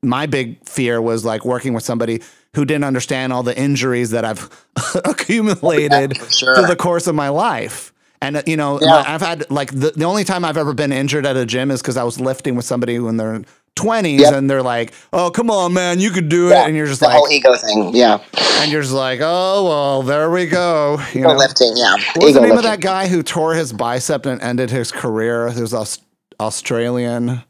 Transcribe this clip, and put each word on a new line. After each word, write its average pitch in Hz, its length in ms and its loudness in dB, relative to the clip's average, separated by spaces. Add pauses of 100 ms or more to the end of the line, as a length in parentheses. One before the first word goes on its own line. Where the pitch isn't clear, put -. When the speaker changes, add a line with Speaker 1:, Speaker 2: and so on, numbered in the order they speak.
Speaker 1:
my 135 240 -2
big 131 420 -4
fear 120 320 -2
was, 113 240 -2
like, 110 200 -4
working 123 280 -4
with 113 120 -6
somebody 117 360 -4 (360)
who 147 80 0
didn't 147 200 -2
understand 131 480 -2
all 123 120 -2
the 123 120 -2
injuries 127 540 -2
that 113 140 -2
I've 110 260 -8 (260)
<laughs> - 280 -4
accumulated 160 1120 0
Speaker 2:
Yeah, - 80 -12
for - 80 -6
sure. 131 240 2
Speaker 1:
through 123 100 6
the 175 100 2
course 170 300 -2
of 170 80 0
my 143 140 0
life. 143 640 -4 (300)
And, 143 160 -4
uh, 139 80 -6
you 160 100 0
know, 143 240 0
Speaker 2:
Yeah. 156 80 4
Speaker 1:
my, 151 260 4
I've 160 60 -4
had, 170 300 -4
like, 139 220 -2
the, 139 220 0
the 156 120 -2
only 196 180 0
time 180 200 -2
I've 156 120 -2
ever 151 160 -2
been 139 180 -2
injured 139 360 -2
at 135 100 0
a 127 80 0
gym 127 260 -2
is 127 120 -4
'cause 123 160 -4
I 127 40 -2
was 120 160 -4
lifting 131 380 -4
with 120 80 -4
somebody 120 340 -2
when 113 200 -4
they're 110 240 -6 (320)
twenties 190 480 2
Speaker 2:
Yep. 147 100 8
Speaker 1:
and 139 160 0
they're 135 140 0
like, 120 320 -2 (180)
"Oh, 175 180 0
come 233 200 -2
on, 180 240 0
man, 180 260 0
you 208 100 0
could 170 200 -2
do 175 180 4
Speaker 2:
Yeah, - 140 6
Speaker 1:
it." 156 60 0
And 156 80 -2
you're 151 100 -2
just 139 140 -4
Speaker 2:
the 151 80 4
Speaker 1:
like, 123 100 4
Speaker 2:
whole 147 120 4
ego 131 240 4
thing, 104 400 -2
yeah. 110 260 4 (420)
Speaker 1:
and 151 100 -2
you're 151 80 0
just 135 140 -4
like, 131 280 -2
"Oh, 185 460 0
well, 139 340 0
there 147 280 0
we 180 160 0
go." 156 520 0 (140)
You 131 80 -2
Speaker 2:
Ego 131 120 6
Speaker 1:
know? - 40 4
Speaker 2:
lifting, 131 400 2
yeah. 117 160 2
Speaker 1:
What - 300 -2
was 151 80 10
Speaker 2:
Ego - 20 6
Speaker 1:
the 131 80 8
name 113 120 6
of 240 120 4
Speaker 2:
lifting. 226 60 2
Speaker 1:
that 208 100 -2
guy 190 280 0
who 175 140 2
tore 160 300 -2
his 160 220 -2
bicep 123 500 -2
and 127 160 -4
ended 123 300 -2
his 120 200 -2
career? 117 600 -2
He 120 100 -6
was 117 140 -4
Aus-, 107 240 -6 (420)
Australian. 120 1080 -4